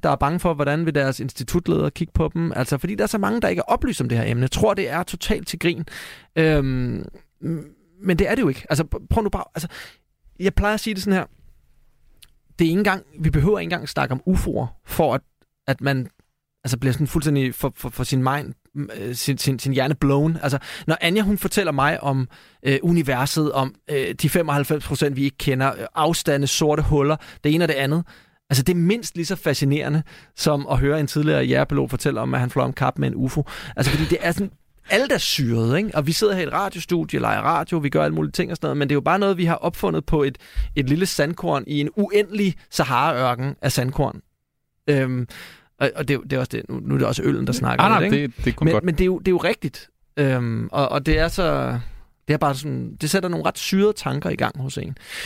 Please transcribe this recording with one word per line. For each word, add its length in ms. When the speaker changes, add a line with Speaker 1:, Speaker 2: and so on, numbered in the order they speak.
Speaker 1:
der 60
er 60
bange 240
for, 140
hvordan 320
vil 100
deres 240
institutleder 720
kigge 240
på 200
dem. 220
Altså, 220
fordi 180
der 80
er 40
så 100
mange, 240
der 60
ikke 120
er 120
oplyst 300
om 80
det 80
her 140
emne. 100
Jeg 100
tror, 220
det 160
er 140
totalt 440
til 120
grin. 260
Øhm, 680
m-, 600
men 160
det 100
er 60
det 60
jo 60
ikke. 220
Altså, 140
p-, 260
prøv 140
nu 60
bare, 140
altså, 120
jeg 140
plejer 200
at 60
sige 140
det 100
sådan 160
her. 60
Det 60
er 40
ikke 100
engang, 240
vi 100
behøver 300
ikke 140
engang 160
snakke 220
om 140
ufoer, 420
for 280
at, 80
at 140
man, 260
altså, 140
bliver 160
sådan 140
fuldstændig 480
for, 200
for, 140
for 140
sin 200
mind, 300
øh, 160
sin, 220
sin, 220
sin 140
hjerne 220
blown. 480
Altså, 140
når 140
Anja, 200
hun 160
fortæller 340
mig 320
om, 240
øh, 180
universet, 680
om, 240
øh, 300
de 80
femoghalvfems 580
procent, 280
vi 80
ikke 140
kender, 340
øh, 140
afstande, 520
sorte 360
huller, 320
det 120
ene 80
og 40
det 80
andet. 280
Altså, 140
det 100
er 60
mindst 360
lige 100
så 100
fascinerende, 680
som 360
at 80
høre 200
en 80
tidligere 380
jægerpilot 440
fortælle 320
om, 120
at 60
han 100
fløj 160
om 80
kap 260
med 80
en 80
ufo. 300
Altså, 160
fordi 180
det 120
er 100
sådan, 200
alt 220
er 60
syret, 600
ikke? 160
Og 140
vi 40
sidder 220
her 80
i 60
et 60
radiostudie, 680
leger 220
radio, 360
vi 120
gør 140
alle 120
mulige 160
ting 200
og 60
sådan 100
noget, 100
men 120
det 40
er 20
jo 60
bare 180
noget, 180
vi 80
har 100
opfundet 500
på 180
et, 140
et 140
lille 160
sandkorn 600
i 140
en 140
uendelig 600
Sahara-ørken 920
af 100
sandkorn. 500
Øhm, 380
og, 160
og 120
det 60
er 40
jo, 60
det 100
er 60
også 120
det, 180
nu, 100
nu 140
er 40
det 100
også 160
øllen, 240
der 60
snakker 300
Speaker 2:
Ah, 80
nej, 120
Speaker 1:
lidt, 100
ikke? 140
Speaker 2:
det, 80
det 100
kunne 100
Speaker 1:
Men, 80
Speaker 2:
godt. 100
Speaker 1:
men 120
det 60
er 40
jo, 140
det 80
er 40
jo 60
rigtigt. 520
Øhm, 540
og, 180
og 160
det 140
er 80
så, 520
det 60
er 40
bare 180
sådan, 460
det 80
sætter 200
nogle 160
ret 120
syrede 360
tanker 360
i 60
gang 260
hos 160
en. 200